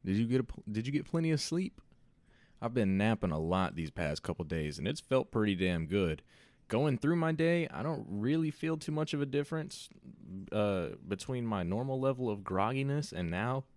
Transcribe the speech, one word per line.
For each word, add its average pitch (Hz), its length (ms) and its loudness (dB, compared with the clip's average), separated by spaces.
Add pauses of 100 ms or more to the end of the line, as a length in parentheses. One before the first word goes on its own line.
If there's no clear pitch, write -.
Did 95 120 2
you 117 100 4
get 127 140 2
a 120 40 -2
pl-, - 260 -12
did 110 180 -2
you 139 40 -2
get 143 140 0
plenty 165 240 0
of 151 100 2
sleep? - 400 -4 (800)
I've 117 140 -4
been 95 240 4
napping 104 320 4
a 78 80 0
lot 87 380 0
these 80 160 -4
past 76 320 -2
couple 85 220 -4
days, 76 340 -2
and - 80 -2
it's 147 120 -4
felt - 300 0
pretty 107 240 2
damn 87 320 2
good. 85 360 2 (440)
Going 135 320 2
through 160 180 2
my 160 160 2
day, 165 400 2
I 76 100 -6
don't 151 240 -4
really 139 440 0
feel 160 260 -2
too 151 160 -6
much 151 220 -2
of 143 80 0
a 143 40 2
difference, 143 640 -4 (640)
uh, 98 360 2 (200)
between 120 380 -4
my 104 160 0
normal 120 360 -2
level 127 300 2
of 104 120 -2
grogginess 131 680 0
and 87 200 -2
now. 120 340 -2 (120)